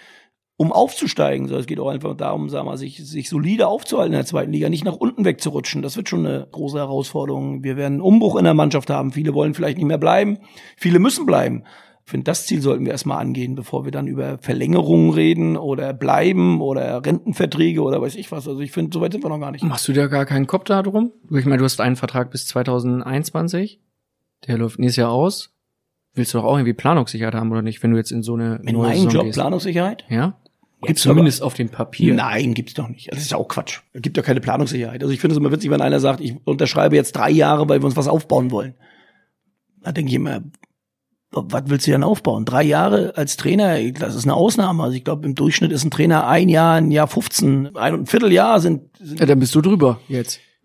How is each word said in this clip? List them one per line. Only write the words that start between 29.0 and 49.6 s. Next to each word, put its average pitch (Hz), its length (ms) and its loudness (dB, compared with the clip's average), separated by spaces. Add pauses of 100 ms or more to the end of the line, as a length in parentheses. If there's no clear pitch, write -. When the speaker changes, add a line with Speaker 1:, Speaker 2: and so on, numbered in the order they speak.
Speaker 1:
Job - 120 4
Speaker 2:
gehst? 110 140 -4
Speaker 1:
Planungssicherheit? 180 720 -2
Speaker 2:
Ja? 131 280 -2 (440)
Speaker 1:
Gibt's - 220 0
Speaker 2:
Zumindest 147 380 6
Speaker 1:
aber 139 60 -2
Speaker 2:
auf 123 60 -8
dem 117 160 -4
Papier. 131 440 0
Speaker 1:
Nein, 117 400 0
gibt's - 200 -6
doch 123 160 -8
nicht. - 200 -16
Das 139 100 -10
ist 147 120 -6
ja - 60 -2
auch - 100 -4
Quatsch. - 320 -8 (140)
Es 120 80 -14
gibt - 160 -4
doch 156 60 0
keine 127 180 0
Planungssicherheit. 123 600 -4
Also 139 100 -2
ich 127 80 -6
finde 156 140 2
es 147 40 0
immer 143 140 0
witzig, 147 180 -2
wenn 143 80 2
einer 143 220 2
sagt, 135 180 0
„Ich 131 240 -6
unterschreibe 147 540 2
jetzt - 160 0
drei 131 160 0
Jahre, 151 400 4
weil 143 120 2
wir 139 40 0
uns 131 100 -2
was 135 140 0
aufbauen 135 420 0
wollen.“ 131 220 -6 (1120)
Da 170 100 -6
denke 139 160 -2
ich 127 60 0
immer, 139 260 -2 (880)
„Was 113 360 -4
willst 143 200 0
du 147 40 4
denn 139 120 4
aufbauen? 123 400 -2
Drei 127 200 2
Jahre 175 520 2
als 147 220 -4
Trainer, 175 420 2 (120)
das 131 240 -6
ist 117 100 -4
eine 139 80 2
Ausnahme.“ 185 500 2
Also 127 140 -2
ich 127 80 -12
glaub, 151 180 -4
im 135 120 -4
Durchschnitt 147 360 2
ist 143 140 -2
ein 156 60 -2
Trainer 156 360 4
ein 170 220 6
Jahr, 165 260 6
ein 160 160 4
Jahr 151 160 4
fünfzehn, 139 680 0
ein 135 160 0
und 165 80 -2
ein 127 60 -8
Vierteljahr 214 520 6
sind, 160 220 2 (180)
sind 160 200 -8
Speaker 2:
Ja, 156 80 4
dann 139 120 6
bist 127 160 2
du 151 60 6